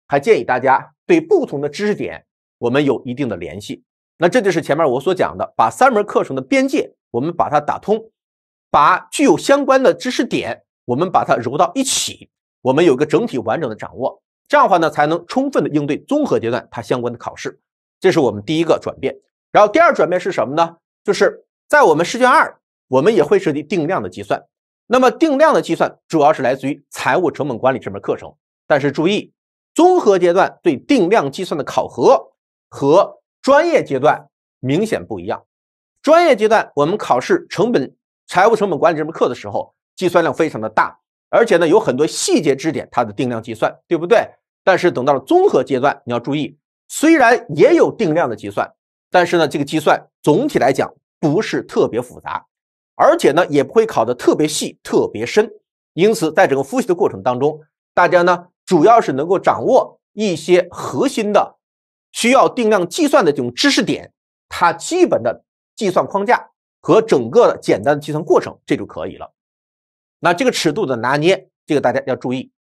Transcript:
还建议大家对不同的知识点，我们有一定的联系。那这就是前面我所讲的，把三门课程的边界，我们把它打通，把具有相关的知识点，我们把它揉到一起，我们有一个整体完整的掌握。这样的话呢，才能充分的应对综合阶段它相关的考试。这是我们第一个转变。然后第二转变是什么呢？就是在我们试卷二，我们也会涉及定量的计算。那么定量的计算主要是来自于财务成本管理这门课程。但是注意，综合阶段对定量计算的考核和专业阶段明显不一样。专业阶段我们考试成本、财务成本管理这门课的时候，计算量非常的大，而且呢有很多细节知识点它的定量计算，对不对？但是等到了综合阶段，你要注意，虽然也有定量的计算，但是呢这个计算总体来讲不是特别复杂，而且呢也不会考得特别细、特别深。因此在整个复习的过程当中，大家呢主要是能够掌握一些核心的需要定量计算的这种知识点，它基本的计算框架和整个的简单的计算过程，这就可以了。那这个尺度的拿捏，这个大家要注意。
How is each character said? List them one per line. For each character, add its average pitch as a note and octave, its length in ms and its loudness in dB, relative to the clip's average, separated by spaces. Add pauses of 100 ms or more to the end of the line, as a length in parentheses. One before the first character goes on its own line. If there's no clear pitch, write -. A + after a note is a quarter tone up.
还 C#3+ 120 0
建 E3 200 2
议 A2+ 40 -4
大 B2+ 160 -2
家 C3 340 0 (140)
对 F#3+ 120 4
不 E4 260 2
同 C#3+ 140 -8
的 C#3+ 80 -6
知 F#3+ 200 -6
识 G3+ 80 -2
点， F2 300 -10 (340)
我 A#2+ 100 -2
们 C#3 140 0
有 C#3 200 0
一 A#2+ 100 -10
定 B2+ 160 -6
的 G2 60 -8
联 E2+ 240 -12
系。 - 240 -14 (340)
那 E3 100 2
这 B3 140 0
就 G3 100 0
是 D#3+ 100 -2
前 C#3+ 140 -4
面 D#3 140 0
我 B2 100 -2
所 F#3 140 -2
讲 F#2 240 -4
的， - 180 -8
把 - 140 2
三 B3+ 240 2
门 G#3 100 0
课 G#3 200 -2
程 C#3 120 -8
的 C3 60 -6
边 C4 260 -2
界， - 260 -4 (180)
我 A#2+ 100 -4
们 E3+ 140 -6
把 F2 140 -2
它 D3 100 0
打 - 180 -4
通， - 340 -4 (600)
把 D#3 400 2
具 D4+ 120 -2
有 E3+ 140 4
相 C#4 280 0
关 C4+ 180 2
的 - 100 4
知 - 160 -10
识 B3+ 160 -2
点， A#2 380 -6 (220)
我 B2 100 -4
们 E3+ 160 -2
把 B2+ 120 2
它 C#3 120 0
揉 A#2+ 220 -4
到 F3 180 2
一 C4+ 80 -2
起， - 460 -8 (320)
我 C3 120 0
们 D#3+ 100 2
有 E3+ 100 4
一 - 20 -2
个 D3 100 -2
整 F#3 220 0
体 C#3 100 -8
完 A2+ 240 -4
整 B2 80 -6
的 - 60 -12
掌 - 220 -16
握。 - 260 -8 (240)
这 D4 100 2
样 C4 80 4
的 G#3 60 0
话 F3+ 60 4
呢， D#3+ 120 0
才 D3+ 160 0
能 E3 220 -2
充 C4+ 240 -4
分 A#3+ 120 0
的 C3 60 -4
应 D3 160 -2
对 C#3+ 140 -4
综 C#4+ 260 -2
合 B2 140 0
阶 A2+ 100 -4
段 - 220 -6
它 A#2 100 -12
相 B2+ 180 -4
关 A#2+ 140 -6
的 A2 60 -16
考 - 160 -12
试。 - 240 -14 (400)
这 F#3 120 2
是 - 80 2
我 A#2+ 120 2
们 G2+ 120 -8
第 D#3 160 -2
一 E3+ 40 0
个 D#3 160 0
转 - 200 -10
变。 - 160 -6 (360)
然 G3 120 4
后 G#3 80 2
第 D#4 80 2
二 E4 140 4
转 F#3 140 0
变 F3 120 -2
是 F3+ 120 -6
什 B2 160 -4
么 C#3 80 -8
呢？ E3+ 220 -2 (260)
就 G3+ 80 -2
是 F#3 340 -2 (220)
在 D4 160 4
我 E3+ 100 6
们 E3+ 120 0
试 - 120 -6
卷 B3 120 2
二， - 300 2 (280)
我 E3 140 2
们 G#3 120 2
也 F3+ 100 4
会 G#3 140 2
涉 F3+ 140 -2
及 C#3+ 100 -4
定 D3+ 260 -4
量 E3+ 140 -4
的 F#2 80 -10
计 G2 140 -14
算。 - 180 -4 (460)
那 B3 120 2
么 B3+ 120 4
定 C4+ 260 0
量 D4+ 160 4
的 F#3+ 80 2
计 E3+ 140 -4
算 - 220 -2 (100)
主 D#3+ 140 0
要 D3 100 6
是 D3 100 -4
来 B2+ 140 0
自 C#3 120 -8
于 D3+ 220 -8
财 - 280 -2
务 E3+ 120 0
成 D3+ 180 -6
本 A#2 100 -6
管 B2+ 180 0
理 - 40 -8
这 G2 120 -12
门 G2 100 -12
课 C3 140 -6
程。 - 180 -16 (320)
但 D3 140 0
是 C#3 120 -2
注 D#3 160 -2
意， G3 260 -4 (420)
综 F4+ 240 4
合 G3 180 4
阶 F3 160 2
段 F3+ 300 0
对 D3 140 0
定 G3+ 320 0
量 E3+ 220 0
计 F#3 120 -10
算 F3 140 -8
的 C#3 60 -6
考 - 240 -4
核 - 460 0 (360)
和 D3+ 500 0 (220)
专 C#4+ 260 2
业 C4+ 160 0
阶 C3 160 -4
段 C3+ 280 0 (320)
明 D3 260 -2
显 F2+ 200 -6
不 G2+ 140 -10
一 F2 60 -14
样。 - 200 -8 (560)
专 E4 240 4
业 C4+ 100 4
阶 G#3+ 120 0
段 G#3 280 0
我 C#3+ 100 2
们 F#3 120 -2
考 B2+ 220 0
试 - 300 -2
成 A3 220 -2
本、 D3 240 -2 (320)
财 F#3+ 200 2
务 F#3 80 2
成 G3+ 140 -2
本 D3+ 80 -4
管 E3 160 2
理 D3 40 -6
这 D#3 60 -4
门 D#3 80 -10
课 - 160 -2
的 B2 60 -8
时 G#2 160 -14
候， G2+ 240 -8 (220)
计 F#3 120 -2
算 E3+ 160 2
量 C#3+ 100 -2
非 D#3+ 160 -2
常 G#2+ 120 -10
的 G#2+ 80 -6
大， - 300 -2 (300)
而 A3 160 2
且 F3+ 120 4
呢 E3+ 100 0
有 G3 120 4
很 C3 160 -2
多 D3 100 0
细 B3 360 -2
节 C#3+ 140 0
知 C3+ 80 -8
识 D#3 80 -4
点 - 200 -8
它 B2 120 -2
的 G#2+ 80 -10
定 B2+ 160 -4
量 A#2 140 -6
计 A2 140 -12
算， - 200 -4 (120)
对 E3+ 100 -2
不 D#3+ 80 -8
对？ F3+ 240 2 (340)
但 F#3 140 2
是 F3 140 0
等 B2+ 120 -4
到 C#3+ 100 2
了 C3 80 -2
综 F4+ 280 2
合 C3+ 140 2
阶 B2+ 160 -2
段， C3+ 260 0
你 A#2 60 -8
要 A#2+ 80 -2
注 C#3 160 -6
意， - 220 -8 (300)
虽 D#4+ 280 2
然 B3 300 4 (100)
也 C#4 200 6
有 F#3+ 180 2
定 D#3 200 -2
量 D#3 160 0
的 A2 60 -8
计 G2+ 140 -12
算， G2 200 -6 (420)
但 F3 160 4
是 F3+ 100 0
呢 D#3+ 100 2
这 D#3 120 -4
个 C#3+ 60 -4
计 D3+ 140 -4
算 - 280 0 (140)
总 G3 260 2
体 G#3+ 120 -2
来 - 140 2
讲 - 200 -4 (260)
不 D#3+ 220 0
是 C#3 220 -4
特 D#3 240 0
别 G#2+ 140 -6
复 - 180 -14
杂， - 260 -10 (500)
而 D4 220 4
且 D#3 140 2
呢 - 160 2
也 C#3+ 160 0
不 C3+ 80 -12
会 A3+ 140 2
考 C#3 180 -2
得 B2 100 -2
特 - 220 0
别 D3+ 120 0
细、 - 360 -10
特 A#2+ 240 -2
别 G#2+ 180 -8
深。 G#3+ 240 0 (440)
因 G#3 200 2
此 D#3 200 -4
在 F#3 140 4
整 C3+ 100 -2
个 C3+ 60 -2
复 B3 180 -4
习 - 60 -8
的 F3 80 0
过 F3 140 0
程 F#2+ 140 -10
当 B2 160 -4
中， D3+ 220 -4 (320)
大 F#3+ 160 4
家 F3 140 4
呢 F3 240 0 (180)
主 D#3+ 180 2
要 A3 160 6
是 D3 140 0
能 C3+ 120 -4
够 F3+ 140 0
掌 A2+ 240 -2
握 A3 380 0 (100)
一 G3+ 240 -4
些 F3 340 2
核 - 380 -4
心 G#3+ 240 -4
的 - 240 0 (560)
需 A#3 200 -2
要 A3 180 4
定 A3+ 200 -2
量 F#3 180 0
计 D4 200 -2
算 C4 160 2
的 D3+ 80 2
这 - 60 -4
种 B2 160 -6
知 C#4+ 180 0
识 - 120 0
点， A#2 280 -6 (380)
它 E3+ 240 0
基 F4 320 -2
本 C3+ 180 0
的 - 200 -6 (320)
计 G3+ 140 -4
算 E3 160 0
框 G3+ 200 -6
架 - 240 0 (320)
和 G3 200 4
整 A#2+ 280 0
个 G3+ 180 4
的 - 100 -2
简 A#2+ 240 -2
单 C#3+ 140 0
的 D3 60 -6
计 D3+ 100 -10
算 D3+ 120 -6
过 E4 180 2
程， - 240 -10
这 D3 100 -2
就 G#2 100 -6
可 E2+ 220 -12
以 - 80 -16
了。 - 180 -18 (840)
那 F3 140 2
这 G#3+ 100 -2
个 B3+ 80 2
尺 D3+ 220 -2
度 E3 120 -4
的 B2+ 120 -2
拿 B2 180 -2
捏， D#3+ 340 0 (160)
这 D#3+ 100 -2
个 C3 40 0
大 B2 140 0
家 C3+ 120 -4
要 B2+ 100 -4
注 B2+ 180 -6
意。 B2+ 180 -8 (180)